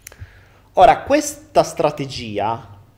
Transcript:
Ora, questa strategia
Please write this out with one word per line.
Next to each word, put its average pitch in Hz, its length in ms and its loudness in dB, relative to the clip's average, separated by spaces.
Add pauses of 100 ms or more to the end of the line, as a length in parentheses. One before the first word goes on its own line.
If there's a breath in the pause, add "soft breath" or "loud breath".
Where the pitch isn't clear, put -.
(760 loud breath)
Ora, 170 280 6
questa - 600 -2
strategia 120 1120 -6 (200)